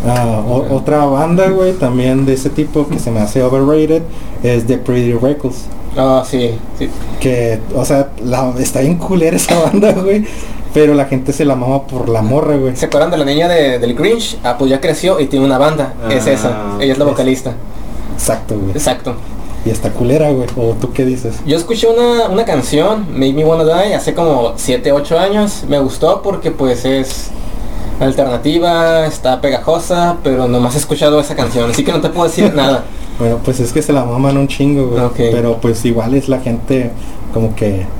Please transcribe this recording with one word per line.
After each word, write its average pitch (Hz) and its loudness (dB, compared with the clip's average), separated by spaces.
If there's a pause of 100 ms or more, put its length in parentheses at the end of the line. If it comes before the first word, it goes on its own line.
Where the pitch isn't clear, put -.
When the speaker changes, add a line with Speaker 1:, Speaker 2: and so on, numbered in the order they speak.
Speaker 1:
Ah, 120 0
o-, 123 0
Speaker 2:
Ok. 143 -2
Speaker 1:
otra 143 2
banda, 170 2
güey, 190 2
también 127 2
de 135 2
ese 135 -2
tipo 147 -2
que 160 -4
se 123 -2
me 113 0
hace 107 0
overrated 151 2 (420)
es 120 2
The 123 2
Pretty 123 0
Reckless. 131 -2 (320)
Speaker 2:
Ah, 131 2
sí, 123 0 (260)
sí. 135 -2 (320)
Speaker 1:
Que, 117 0 (140)
o 123 0
sea, 139 2 (160)
la, 127 0
está 135 0
bien 160 2
culera 170 2
esa 175 2
<laughs> 165 4
banda, 202 4
güey, 196 0 (480)
pero 151 6
la 139 2
gente 135 -2
se 147 0
la 139 2
mama 131 -2
por 120 -4
la 113 2
morra, 143 2
güey. 131 0
Speaker 2:
¿Se 156 -2
acuerdan - 2
de 175 0
la 147 0
niña 147 2
de, 143 2
del 120 0
Grinch? 214 0
Ah, 120 -2
pues 135 2
ya 135 0
creció 170 0
y 135 0
tiene 135 2
una 135 2
banda. 143 0 (160)
Es 123 0
Speaker 3:
Ah. 139 2
Speaker 2:
esa. 120 0 (240)
Ella 139 2
es 131 0
la 147 2
Speaker 1:
Es- 143 2
Speaker 2:
vocalista. 131 -2 (600)
Speaker 1:
Exacto, - -2
güey. 95 -2
Speaker 2:
Exacto. - -2 (500)
Speaker 1:
Y 113 0
está 107 -2
culera, 147 2
güey. 127 0 (100)
¿O 113 0
tú 127 -2
qué 135 0
dices? 123 -2 (100)
Speaker 2:
Yo 147 2
escuché 226 0
una, 233 2
una 190 0
canción, 175 0
Make 135 0
Me 156 2
Wanna 165 2
Die, 175 2
hace 147 -2
como 147 2
siete, 131 0
ocho 143 2
años. 202 0
Me 143 2
gustó 151 0
porque, 175 -2
pues, 127 -2
es 135 -2 (680)
alternativa, 156 2
está 131 -2
pegajosa, 170 0
pero 127 0
nomás 123 0
he 151 0
escuchado 151 2
esa 147 -4
canción, 120 0
así 135 0
que 180 0
no 160 0
te 156 0
puedo 170 0
decir 185 2
Speaker 1:
<laughs> - -2
Speaker 2:
nada. 135 2 (360)
Speaker 1:
Bueno, 117 2
pues 127 0
es 117 0
que 151 0
se 147 0
la 131 2
maman 135 0
un 139 2
chingo, 139 2
güey. 120 0
Speaker 2:
Ok. 120 0 (160)
Speaker 1:
Pero, 117 2
pues, 117 0
igual 117 0
es 135 0
la 127 2
gente 120 -2 (420)
como 113 0
que 95 -2 (140)